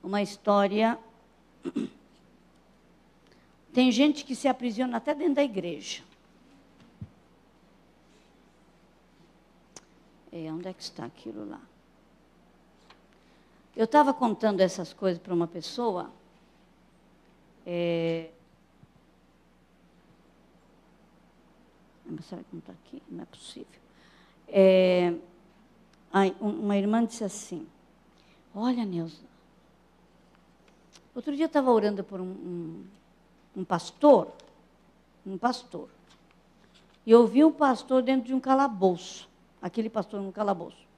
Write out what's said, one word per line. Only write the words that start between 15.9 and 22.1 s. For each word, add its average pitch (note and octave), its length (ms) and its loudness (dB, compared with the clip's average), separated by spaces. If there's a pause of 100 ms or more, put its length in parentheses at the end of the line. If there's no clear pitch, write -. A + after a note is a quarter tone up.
É, E3 680 -2 (3750)
mas D#3+ 220 -14